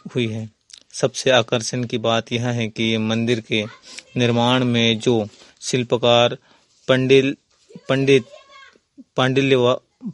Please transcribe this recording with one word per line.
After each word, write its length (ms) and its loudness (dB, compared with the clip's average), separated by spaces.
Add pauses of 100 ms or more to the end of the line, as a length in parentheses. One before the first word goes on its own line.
(140)
हुई 120 -2
है। 240 -8 (420)
सबसे 380 -2
आकर्षण 540 0
की 140 -6
बात 340 -2
यह 160 -2
है 200 -2
कि 140 -8
ये 160 0
मंदिर 420 -2
के 240 -4 (520)
निर्माण 480 2
में 340 2
जो 300 0 (320)
शिल्पकार 760 0 (500)
पंडिल-, 480 4 (520)
पंडित, 360 2 (920)
पांडिल्यवा-, 960 0